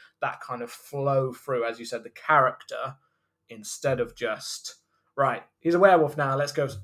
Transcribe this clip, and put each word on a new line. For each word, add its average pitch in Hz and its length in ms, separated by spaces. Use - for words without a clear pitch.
that 131 180
kind 123 220
of 120 80
flow 139 640
through, 127 320
as 113 120
you 120 60
said, 117 200
the 117 60
character, 131 840
instead 120 500
of 117 160
just, - 600
"Right, 127 260
he's 165 140
a 175 40
werewolf 170 380
now, 139 200
let's 143 160
go 143 160